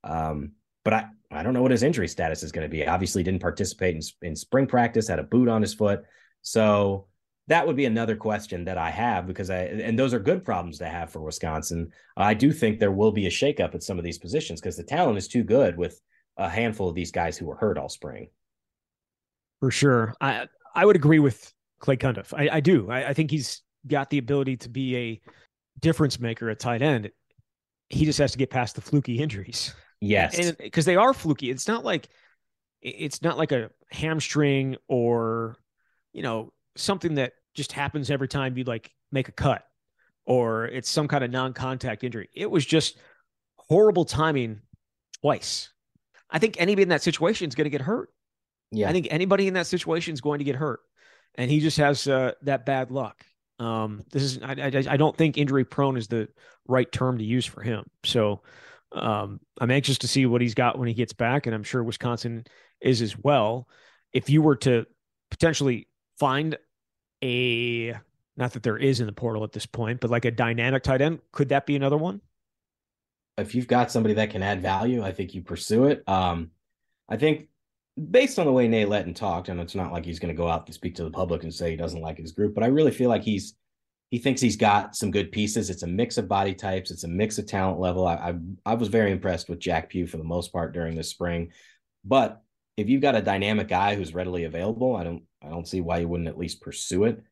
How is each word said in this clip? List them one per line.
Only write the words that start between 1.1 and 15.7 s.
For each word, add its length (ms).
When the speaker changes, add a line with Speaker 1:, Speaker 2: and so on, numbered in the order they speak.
Speaker 1:
I 120
don't 100
know 80
what 100
his 120
injury 260
status 340
is 80
gonna 160
be. 180
Obviously 380
didn't 180
participate 540
in, 60
in 140
spring 320
practice, 400
had 120
a 40
boot 240
on 140
his 120
foot. 300
So 680
that 180
would 120
be 80
another 320
question 480
that 120
I 120
have, 380
because 220
I, 100
and 380
those 160
are 60
good 240
problems 360
to 100
have 200
for 120
Wisconsin. 680
I 160
do 180
think 280
there 120
will 220
be 140
a 40
shakeup 440
at 80
some 140
of 60
these 140
positions 420
'cause 160
the 80
talent 340
is 120
too 160
good 320